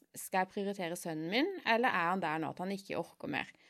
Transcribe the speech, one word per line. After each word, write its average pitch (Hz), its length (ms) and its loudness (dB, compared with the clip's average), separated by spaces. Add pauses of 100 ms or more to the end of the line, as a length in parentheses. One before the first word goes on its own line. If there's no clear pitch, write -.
(160)
«Skal - 280 0
jeg 190 60 -2
prioritere 196 480 -4
sønnen 160 340 -4
min, 262 160 4 (180)
eller 226 240 4
er 170 220 2
han 190 80 2
der 160 200 0
nå 147 100 -2
at 135 100 -10
han 185 120 -2
ikke 196 280 -4
orker - 300 -8
mer?» - 180 -2 (220)